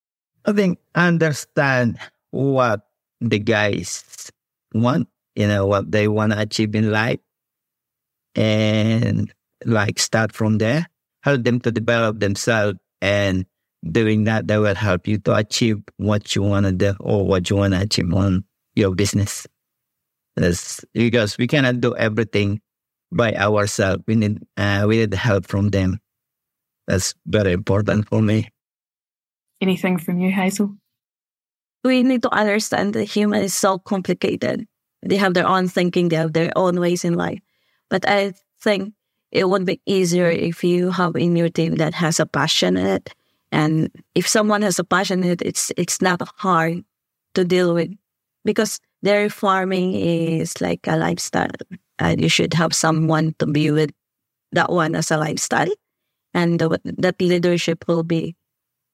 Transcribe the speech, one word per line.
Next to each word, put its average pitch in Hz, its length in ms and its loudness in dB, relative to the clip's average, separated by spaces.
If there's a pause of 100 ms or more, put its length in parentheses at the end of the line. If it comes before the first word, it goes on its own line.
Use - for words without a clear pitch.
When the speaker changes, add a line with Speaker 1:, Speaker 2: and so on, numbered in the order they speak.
(460)
Speaker 1:
I 214 80 2
think 196 260 2 (160)
understand 147 1040 2 (320)
what 127 560 0 (320)
the 110 200 0
guys 104 920 -2 (420)
want, 123 360 0 (260)
you 104 120 0
know, 101 200 2
what 98 240 0
they 107 160 2
wanna 107 320 0
achieve 107 340 -2
in 107 160 0
life, 107 300 0 (1160)
and, 110 960 0 (320)
like, 107 340 0
start 110 320 0
from 110 280 0
there. 131 280 0 (360)
Help 139 200 0
them 120 180 2
to 117 100 0
develop 113 500 0
themselves, 104 560 0 (240)
and 95 440 0 (460)
doing 107 340 2
that, 110 220 0
they 107 100 2
will 104 180 2
help 95 320 -2
you 107 120 0
to - 160 0
achieve 107 460 0 (160)
what 104 380 -2
you 101 80 0
wanna 101 280 2
do 95 280 0
or 101 260 0
what 92 240 0
you 104 60 2
wanna 98 260 2
achieve 87 320 0
on 95 300 2 (320)
your 98 200 2
business. 101 520 -2 (880)
That's - 480 -2 (100)
because 110 440 0
we 123 100 0
cannot 123 340 2
do 120 140 0
everything 107 680 -2 (500)
by 110 220 0
ourselves. 101 760 0
We 110 80 0
need, 107 240 0 (180)
uh, 101 300 0
we 110 100 2
need 110 160 0
help 98 340 0
from 101 220 0
them. 95 300 0 (880)
That's - 260 -2 (120)
very 98 280 2
important 101 560 0
for 110 120 2
me. 107 280 0 (1120)
Speaker 2:
Anything 185 360 0
from 175 220 -4
you, 185 120 0
Hazel? 196 440 -2 (1080)
Speaker 3:
We 254 200 2
need 254 200 2
to 240 100 0
understand 208 600 0
that 220 120 -2
human 208 380 0
is 196 100 -2
so 190 260 0
complicated. - 880 -4 (340)
They - 160 0
have 190 160 2
their 180 140 2
own 185 200 2
thinking, 180 420 0
they 160 60 0
have 160 180 0
their 165 220 0
own 180 240 0
ways 175 260 0
in 170 80 0
life. 170 260 -4 (500)
But 190 180 -2
I 202 260 0 (280)
think 202 320 -2 (380)
it 185 180 0
would 185 160 0
be 185 200 -4
easier 180 440 2
if 170 340 -4
you 180 280 0
have 175 240 -2
in 175 200 2
your 170 140 2
team 165 260 -2
that 160 180 0
has 165 260 -2
a 160 60 2
passion 160 520 0
in - 80 -2
it. - 280 -4 (380)
And 156 380 0 (260)
if 180 120 0
someone 214 340 2
has 196 180 0
a 180 40 -2
passion 185 400 0
in 175 80 2
it, 175 100 -2
it's, - 360 -4
it's - 240 -2
not 185 200 0 (160)
hard 170 460 0 (500)
to 185 120 2
deal 180 280 2
with 170 180 -2 (520)
because 214 360 -2 (240)
dairy 208 260 2
farming 190 640 0
is 165 680 -2
like 175 260 -4
a 160 100 0
lifestyle. - 540 -2 (480)
And 165 220 0
you 160 80 2
should 170 240 0
have 160 200 2
someone 160 640 0
to 165 60 0
be 151 260 0
with 151 200 0 (600)
that - 200 2
one 165 240 0
as 165 160 -2
a 160 60 2
lifestyle. - 540 -2 (640)
And 170 260 0
the, 165 240 0
that - 380 -2
leadership 175 680 0
will 170 160 0
be, 165 320 -4 (580)